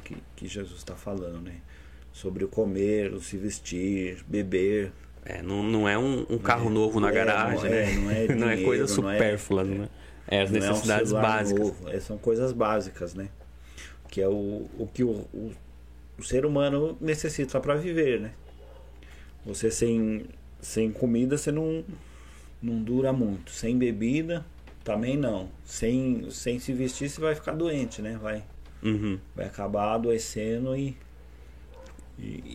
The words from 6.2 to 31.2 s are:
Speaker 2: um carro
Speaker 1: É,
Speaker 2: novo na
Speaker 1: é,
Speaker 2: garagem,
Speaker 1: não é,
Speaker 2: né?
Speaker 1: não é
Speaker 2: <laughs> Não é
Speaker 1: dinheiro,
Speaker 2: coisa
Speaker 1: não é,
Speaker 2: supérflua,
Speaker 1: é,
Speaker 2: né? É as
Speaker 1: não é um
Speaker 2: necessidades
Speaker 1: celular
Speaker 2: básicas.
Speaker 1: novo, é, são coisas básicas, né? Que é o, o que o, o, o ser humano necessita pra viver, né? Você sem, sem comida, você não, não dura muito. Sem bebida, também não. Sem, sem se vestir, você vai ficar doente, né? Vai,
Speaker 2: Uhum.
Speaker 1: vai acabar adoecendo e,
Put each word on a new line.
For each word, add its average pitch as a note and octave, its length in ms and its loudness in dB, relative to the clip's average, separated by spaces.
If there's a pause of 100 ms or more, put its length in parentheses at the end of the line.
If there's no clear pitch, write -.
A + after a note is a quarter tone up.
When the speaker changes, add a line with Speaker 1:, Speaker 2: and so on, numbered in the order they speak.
Speaker 2:
um A#2 80 0
carro A#2 320 4
Speaker 1:
É, G#2+ 40 2
Speaker 2:
novo A2 260 4
na G#2 100 6
Speaker 1:
é, - 20 4
Speaker 2:
garagem, G#2 580 4
Speaker 1:
não A2 80 4
é, G#2+ 80 4
Speaker 2:
né? G2 100 2
Speaker 1:
não G2+ 160 2
é A2 160 4
Speaker 2:
<laughs> C3+ 80 4
Não A#2 140 4
é A2 60 4
Speaker 1:
dinheiro, F#2 100 0
Speaker 2:
coisa B2 360 4
Speaker 1:
não G2 80 0
é, G2 80 0
Speaker 2:
supérflua, G#2 440 2
Speaker 1:
é, F#2+ 40 2
Speaker 2:
né? G2 240 -2 (400)
É G2+ 120 4
as G2 100 2
Speaker 1:
não G#2+ 60 4
é G#2 40 4
um G2 80 2
Speaker 2:
necessidades G#2+ 400 4
Speaker 1:
celular G#2+ 280 4
Speaker 2:
básicas. G2+ 300 2
Speaker 1:
novo, F#2 220 -6
é, F#2+ 100 -2
são G#2+ 180 -6
coisas A#2+ 360 2
básicas, G#2 600 0
né? F#2+ 160 -8 (800)
Que G2 120 -2
é F#2+ 60 4
o, G2+ 500 0
o G#2 160 -6
que B2+ 100 0
o, A#2+ 60 4 (240)
o, G#2+ 180 -8 (640)
o - 60 -16
ser C3 220 2
humano C#3+ 560 2
necessita D3+ 580 0
pra C#3+ 160 2
viver, D#3 440 2
né? G#2+ 120 -6 (1120)
Você A2 260 0
sem, A2 540 2 (360)
sem A2 300 0
comida, B2+ 460 2
você D3 140 -2
não, D#3+ 320 -2 (800)
não A2+ 200 -2
dura B2+ 320 2
muito. G#2 380 0
Sem A#2 260 0
bebida, B2+ 680 2 (380)
também A2+ 340 0
não. G#2 320 0 (160)
Sem, B2 640 0
sem B2 280 -2
se C3+ 140 -4
vestir, B2+ 360 -2
você D3+ 120 -8
vai D#3 140 2
ficar - 180 -6
doente, D3+ 480 -2
né? A2 200 -6
Vai, G#2+ 220 -4 (400)
Speaker 2:
Uhum. G#2 360 0 (160)
Speaker 1:
vai G2 100 -4
acabar G2+ 500 0
adoecendo A#2 800 0
e, C3+ 200 -2 (1200)